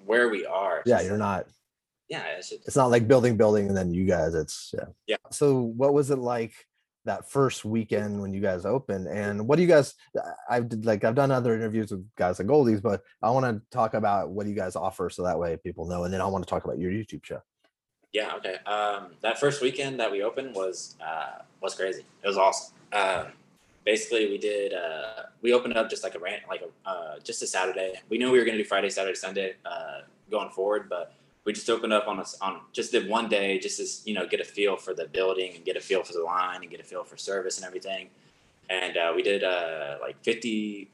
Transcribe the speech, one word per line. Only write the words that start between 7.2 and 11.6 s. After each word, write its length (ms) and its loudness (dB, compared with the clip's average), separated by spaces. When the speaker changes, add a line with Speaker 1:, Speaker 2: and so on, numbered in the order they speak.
Speaker 2:
first 340 2
weekend 560 0
when 120 -4
you 80 -4
guys 240 0
opened? 420 -2
And 400 -4
what 80 4
do 60 6
you 60 4
guys, 280 6
I, 400 -4
I've 120 0
did, 160 -4
like, 200 2
I've 100 2
done 160 4
other 240 2
interviews 360 -2